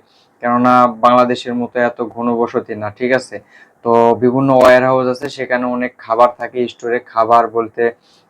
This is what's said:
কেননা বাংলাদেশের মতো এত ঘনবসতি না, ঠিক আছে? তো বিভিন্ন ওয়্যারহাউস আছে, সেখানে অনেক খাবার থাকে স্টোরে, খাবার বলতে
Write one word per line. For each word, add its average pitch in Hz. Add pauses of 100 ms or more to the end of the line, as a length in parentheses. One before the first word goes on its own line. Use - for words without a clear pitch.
(400)
কেননা 123
বাংলাদেশের 120
মতো 120
এত 120
ঘনবসতি 117
না, 104
ঠিক 127
আছে? 123 (440)
তো 117
বিভিন্ন 127
ওয়্যারহাউস 127
আছে, 127
সেখানে 127
অনেক 123
খাবার 117 (100)
থাকে 120
স্টোরে, 120
খাবার 117
বলতে 117 (400)